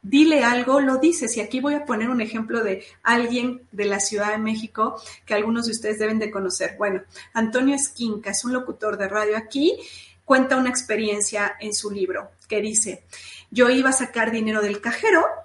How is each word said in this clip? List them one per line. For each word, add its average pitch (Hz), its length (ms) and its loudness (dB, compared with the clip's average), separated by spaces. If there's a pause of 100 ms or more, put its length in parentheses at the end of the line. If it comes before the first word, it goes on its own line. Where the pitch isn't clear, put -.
"Dile 277 440 6
algo", 247 340 2
lo 262 200 2
dices. 285 360 2
Y 220 60 -2
aquí 254 180 -4
voy 285 140 0
a 294 100 -4
poner 226 260 -2
un 247 120 0
ejemplo 226 420 -4
de 190 220 -4 (180)
alguien 240 720 0
de 208 100 -4
la 202 160 0
Ciudad 208 320 -2
de 220 60 -2
México 220 640 -4 (240)
que 220 80 -4
algunos 226 320 0
de 220 80 0
ustedes 214 260 -4
deben 214 200 0
de 214 120 -2
conocer. 185 460 -4
Bueno, 196 240 -2 (320)
Antonio 247 420 2
Esquinca 220 540 -4
es - 160 -4
un 247 80 -2
locutor 220 420 -4
de 196 140 -4
radio 208 260 0
aquí, 269 420 0 (460)
cuenta 262 320 4
una 254 140 2
experiencia 208 920 -2
en 214 140 -6
su 202 180 -4
libro 196 400 -4 (160)
que 208 140 -2
dice, 214 420 -2 (480)
Yo 240 180 6
iba 262 200 4
a 262 40 2
sacar 233 380 -2
dinero 214 300 0
del 202 200 -2
cajero 349 420 4 (220)